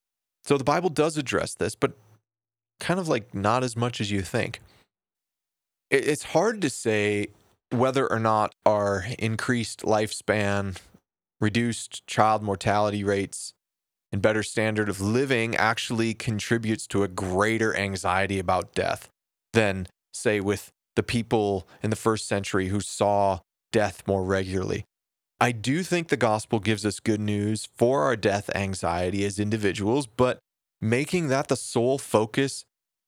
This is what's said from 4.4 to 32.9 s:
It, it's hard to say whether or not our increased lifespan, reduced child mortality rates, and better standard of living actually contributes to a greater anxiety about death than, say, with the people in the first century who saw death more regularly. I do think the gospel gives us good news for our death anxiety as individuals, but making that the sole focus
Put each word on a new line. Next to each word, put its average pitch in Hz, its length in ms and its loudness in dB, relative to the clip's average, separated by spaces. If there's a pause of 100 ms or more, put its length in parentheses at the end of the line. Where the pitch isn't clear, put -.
It, 135 180 2
it's 147 140 0
hard 208 400 0
to 147 80 0
say 104 580 -2 (420)
whether 131 400 0
or 110 100 0
not 110 340 2 (100)
our 101 420 2 (120)
increased 113 600 -2
lifespan, 101 1000 0 (640)
reduced 113 640 -2
child 110 360 4
mortality 104 600 0
rates, 98 500 -2 (600)
and 101 100 -2
better 107 220 4
standard 107 440 0
of 98 120 -4
living 117 560 0
actually 113 580 0
contributes 110 720 -2
to 98 160 0
a 98 60 0
greater 98 680 0
anxiety 98 640 0
about 92 340 -2
death 90 360 -2 (440)
than, 98 360 2 (260)
say, 107 260 0
with 98 300 -2 (240)
the 113 80 2
people 107 640 0 (160)
in 110 80 -2
the 110 60 -2
first 110 320 -2
century 98 400 -2
who 104 120 -2
saw 101 600 0 (320)
death 104 340 0
more 98 180 0
regularly. 95 600 -2 (560)
I 120 100 4
do 123 320 -2
think 175 260 -2
the 147 80 0
gospel 110 440 0
gives 104 260 0
us 101 140 -2
good 107 200 0
news 104 560 -2
for 131 260 2
our 131 140 0
death 101 380 0
anxiety 92 720 -2
as 101 160 -4
individuals, 104 640 0
but 127 320 0 (420)
making 147 480 0
that 135 200 2
the 131 80 2
sole 123 420 0
focus 123 640 0 (440)